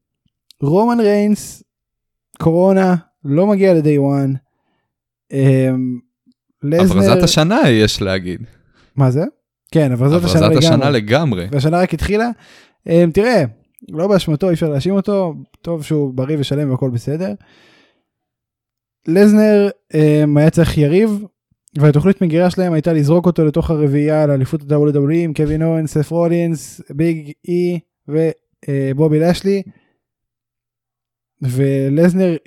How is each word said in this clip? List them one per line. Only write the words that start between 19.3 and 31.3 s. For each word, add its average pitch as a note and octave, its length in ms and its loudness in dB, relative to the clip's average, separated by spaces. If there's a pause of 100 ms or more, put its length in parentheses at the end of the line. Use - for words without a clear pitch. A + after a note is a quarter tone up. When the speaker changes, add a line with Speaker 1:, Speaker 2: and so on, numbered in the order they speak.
Speaker 1:
אמ, D3+ 440 2
היה D#3 120 4
צריך - 280 0
יריב, G3+ 460 0 (540)
והתוכנית D3 440 2
מגירה F3 280 2
שלהם F3+ 240 -2
הייתה D#3+ 200 0
לזרוק D#3+ 320 2
אותו E3 200 2
לתוך D3+ 240 -2
הרביעייה D3+ 540 0
על C#3+ 80 2
אליפות C#3 300 -2 (100)
ה-W D3 220 2
W C#3+ 180 0
E E3 40 0
עם E3+ 180 -2
קווין D#3 300 -2
אורנס, D#3+ 340 -2
סף D3+ 140 -2
רולינס, E3+ 760 -4
ביג D#3 420 -4 (160)
אי F3 320 -4 (280)
ו-, D#3 220 -2 (400)
אה, C3+ 260 -4
בובי D3+ 240 2
לשלי. F#3+ 420 -2 (1800)